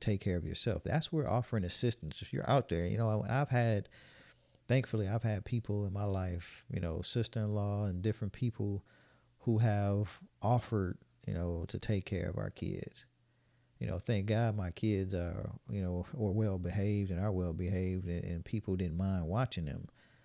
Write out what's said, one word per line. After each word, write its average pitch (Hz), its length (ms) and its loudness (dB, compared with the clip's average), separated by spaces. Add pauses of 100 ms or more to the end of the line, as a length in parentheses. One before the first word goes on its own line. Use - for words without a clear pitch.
take 101 200 0
care 92 160 2
of 82 80 -2
yourself. - 400 -2
That's - 280 0
where 147 180 0
offering 113 340 0
assistance, - 580 -2
if - 100 -10
you're - 160 -2
out 139 200 4
there, 85 180 2
you 95 100 0
know, 110 320 2
I, 123 120 2
I've 143 100 0
had, 117 380 2 (800)
thankfully, 117 380 2
I've 110 160 0
had 104 220 0
people 104 400 0
in 95 80 -2
my 98 140 -2
life, 92 640 -2
you - 80 -2
know, 87 220 -2
sister-in-law 104 840 0
and 90 180 -2
different 107 300 0
people 101 520 -2 (560)
who 113 180 4
have 104 500 4 (320)
offered, 107 560 2 (300)
you 104 80 -2
know, 85 340 -2
to 98 100 -6
take 101 260 0
care 90 240 -2
of 92 100 -4
our 101 120 -4
kids. - 540 -8 (760)
You 113 100 -4
know, 92 100 -2
thank 101 280 0
God 107 300 2
my 92 140 -2
kids 95 440 0
are, 87 360 -2 (180)
you 101 140 -2
know, 90 320 0
were 110 180 0
well 104 260 2
behaved 98 520 2
and 87 100 0
are 104 120 2
well 90 200 2
behaved, 92 540 0
and, 85 180 -2
and 85 200 -4
people 101 320 -2
didn't 90 200 0
mind 92 300 2
watching 90 400 -2
them. - 220 -6 (360)